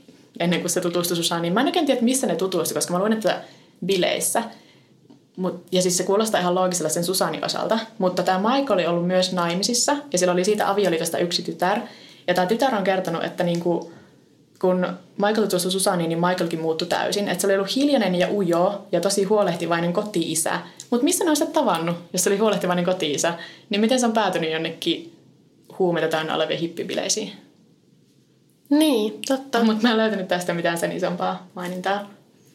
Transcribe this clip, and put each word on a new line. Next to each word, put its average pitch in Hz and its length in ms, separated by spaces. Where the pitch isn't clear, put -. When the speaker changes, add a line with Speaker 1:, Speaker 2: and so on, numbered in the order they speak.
Speaker 1:
ennen 170 200
kuin 175 100
se 185 100
tutustui 175 360
Susaniin, 170 260
niin 170 100
mä 208 80
en 277 60
oikein 349 200
tiedä, 247 140
missä 247 260
ne 180 100
tutustui, 185 380
koska 151 180
mä 175 60
luin, 208 140
että 214 280
bileissä. 190 560
Mut, 185 360
ja 180 100
siis 175 140
se 180 80
kuulostaa 208 360
ihan 180 140
loogisella 180 340
sen 170 160
Susanin 175 400
osalta. - 340
Mutta 180 240
tää 185 160
Michael 262 320
oli 180 160
ollut 175 200
myös 185 260
naimisissa, 190 640
ja 180 60
sillä 180 140
oli 180 120
siitä 214 260
avioliitosta 202 480
yksi 175 240
tytär. 180 380
Ja 180 80
tää 185 120
tytär 233 280
on 196 100
kertonut, 185 400
että 180 200
niinku, 170 480
kun 185 260
Michael 208 180
tutustui 185 280
Susaniin, 185 360
niin 165 180
Michaelkin 175 340
muuttui 160 280
täysin. - 400
Et 175 120
se 196 60
oli 196 80
ollut 196 220
hiljainen 262 380
ja 175 160
ujo 185 600
ja 175 80
tosi 196 240
huolehtivainen 175 680
koti-isä. 175 680
Mut 240 120
missä 359 220
ne 339 60
on 302 60
sitä 302 160
tavannut, 175 440
jos 180 120
se 208 60
oli 196 80
huolehtivainen 185 460
koti-isä? 170 500
Niin 202 100
miten 226 200
se 240 60
on 226 60
päätynyt 170 400
jonnekin 160 640
huumeita 165 300
täynnä 156 260
oleviin 156 260
hippibileisiin? - 720
Speaker 2:
Niin, 269 580
totta. 262 360
Speaker 1:
Mut 214 180
mä 240 80
en 220 60
löytänyt 214 320
tästä 175 260
mitään 170 240
sen 170 140
isompaa 180 640
mainintaa. 180 560